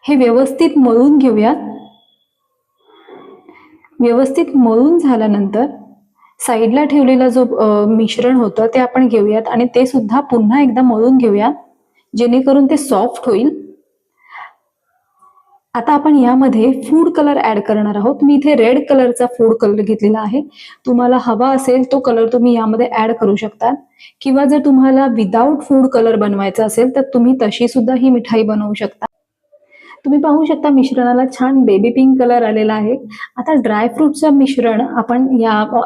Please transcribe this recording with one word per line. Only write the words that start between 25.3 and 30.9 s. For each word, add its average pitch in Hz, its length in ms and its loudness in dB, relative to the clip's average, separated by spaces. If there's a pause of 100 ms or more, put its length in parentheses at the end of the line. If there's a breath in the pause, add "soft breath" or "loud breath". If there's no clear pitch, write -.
फूड 262 260 2
कलर 226 280 0
बनवायचा 202 500 -2
असेल 233 300 -2
तर 269 60 0
तुम्ही 254 400 0
तशी 214 260 -2
सुद्धा 247 280 -2
ही 262 140 2
मिठाई 226 340 0
बनवू 208 300 -4
शकता. 214 320 -10 (1000 loud breath)
तुम्ही 285 160 0
पाहू 311 240 2
शकता 294 240 -2
मिश्रणाला 254 580 2